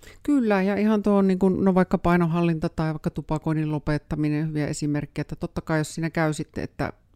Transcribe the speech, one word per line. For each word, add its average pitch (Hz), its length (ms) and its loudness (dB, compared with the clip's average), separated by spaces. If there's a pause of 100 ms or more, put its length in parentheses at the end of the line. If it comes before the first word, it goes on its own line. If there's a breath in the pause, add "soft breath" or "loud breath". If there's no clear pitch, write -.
(240 loud breath)
Kyllä, 220 380 2
ja 196 140 0
ihan 208 280 2
tuo 208 100 2
on 196 140 4
niin 185 120 2
kuin, 190 260 2
no 190 100 4
vaikka 185 220 4
painonhallinta 170 720 2
tai 156 240 -2
vaikka 156 160 -6
tupakoinnin 156 640 -4
lopettaminen, 151 760 -2
hyviä 151 200 -4
esimerkkejä, 147 540 -4
että - 140 -10
totta - 260 -8
kai 160 180 -2
jos - 160 -6
siinä 160 140 -4
käy 156 240 0
sitten, - 300 -8
että - 300 -6 (220)